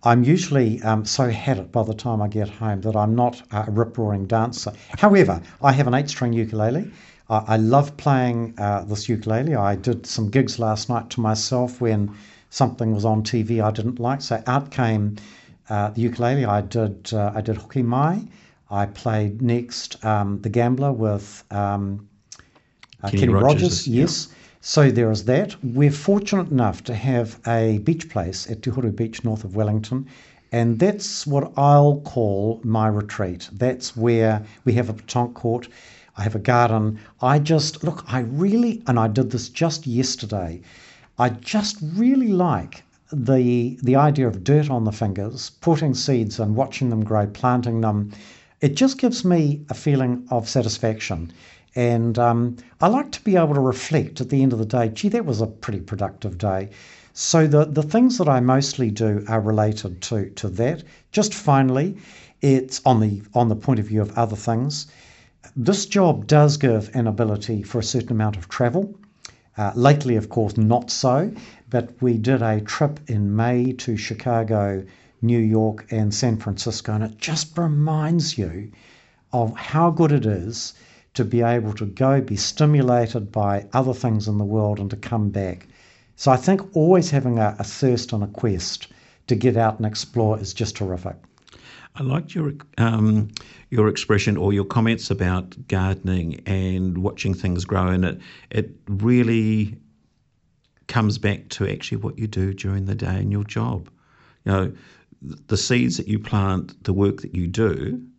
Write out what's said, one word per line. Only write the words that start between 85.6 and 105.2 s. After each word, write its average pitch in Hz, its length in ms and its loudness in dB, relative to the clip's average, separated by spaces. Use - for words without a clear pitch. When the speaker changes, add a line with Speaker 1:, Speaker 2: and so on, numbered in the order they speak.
Speaker 1:
So - 160 2
I 127 60 6
think 190 240 2
always 170 360 4
having 123 300 0
a, 104 200 0
a 104 60 -4
thirst 123 480 0
and 104 100 -2
a 101 40 -4
quest 101 600 -4
to 123 80 2
get 110 220 2
out 110 200 2
and 110 80 -2
explore 107 540 0
is 101 140 -10
just 107 240 -6
terrific. 92 380 -6
Speaker 2:
I 143 80 -8
liked 147 320 -4
your, 151 180 -4
um, 107 520 2
your 107 180 4
expression 104 480 0
or 98 160 0
your 98 100 0
comments 113 460 0
about 92 580 -4
gardening 92 760 -2
and 92 540 -2
watching 98 340 -2
things 90 320 -2
grow, 92 220 0
and 92 180 2
it, - 160 -4
it 110 180 -2
really 110 880 2
comes 107 300 0
back 101 320 -4
to - 180 -4
actually 101 300 -6
what 107 200 -8
you 110 100 -4
do 95 260 -2
during 98 320 -4
the 101 100 -4
day 92 240 -4
in 98 120 -2
your 101 120 -2
job. 110 460 -6
You 98 60 0
know, 92 220 0